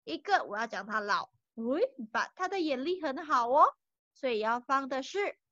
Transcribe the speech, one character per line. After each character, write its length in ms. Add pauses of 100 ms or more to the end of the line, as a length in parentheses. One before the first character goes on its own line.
一 120
个 280
我 120
要 80
讲 220
他 120
老， 300 (240)
喂， 300 (280)
but 240
他 120
的 120
眼 240
力 160
很 240
好 280
哦， 240 (400)
所 120
以 120
要 200
放 300
的 140
是 340 (140)